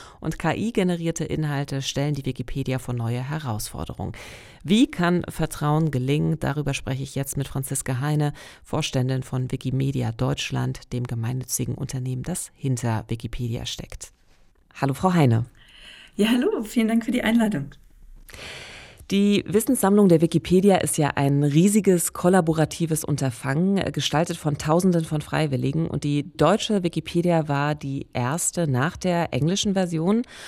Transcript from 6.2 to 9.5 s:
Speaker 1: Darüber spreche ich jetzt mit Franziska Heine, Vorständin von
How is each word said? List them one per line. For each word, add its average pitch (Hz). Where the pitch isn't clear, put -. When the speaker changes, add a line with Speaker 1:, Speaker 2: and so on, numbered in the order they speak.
Speaker 1:
Darüber 139
spreche 135
ich 135
jetzt 135
mit 135
Franziska 135
Heine, 147
Vorständin 131
von 127